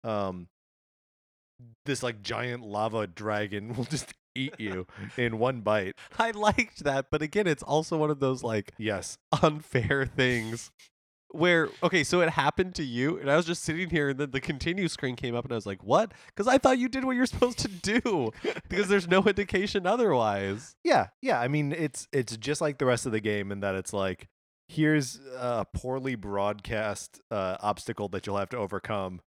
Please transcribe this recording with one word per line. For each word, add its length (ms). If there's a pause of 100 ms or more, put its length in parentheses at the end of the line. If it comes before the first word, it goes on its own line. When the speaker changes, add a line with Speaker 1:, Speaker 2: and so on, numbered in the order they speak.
Speaker 1:
um, 440 (1400)
this, 160
like, 220
giant 400
lava 420
dragon 680
<laughs> 20
will 100
just 260 (220)
eat 260
you 280 (140)
Speaker 2:
<laughs> 160
Speaker 1:
in 200
one 240
bite. 340 (220)
Speaker 2:
I 140
liked 520
that, 280
but 100
again, 240
it's 180
also 340
one 120
of 100
those, 220
like, 380
Speaker 1:
Yes. 400 (240)
Speaker 2:
unfair 640
things 640 (600)
where, 360 (160)
okay, 220
so 160
it 80
happened 460
to 80
you, 360
and 100
I 60
was 100
just 180
sitting 260
here, 200
and 100
then 120
the 80
continue 480
screen 300
came 180
up, 80
and 80
I 40
was 100
like, 180
"What?" 300 (240)
'Cause 100
I 100
thought 200
you 100
did 160
what 140
you're 80
supposed 340
to 80
do, 640 (120)
Speaker 1:
<laughs> 260
Speaker 2:
because 180
there's 220
no 140
indication 640
otherwise. 1000
Speaker 1:
Yeah, 220 (140)
yeah. 200
I 80
mean, 240
it's, 400
it's 240
just 240
like 160
the 80
rest 200
of 60
the 80
game 320
in 80
that 160
it's 160
like, 380 (400)
"Here's 500 (180)
a 360
poorly 420
broadcast, 1040 (100)
uh, 300
obstacle 500
that 160
you'll 120
have 140
to 60
overcome. 640 (100)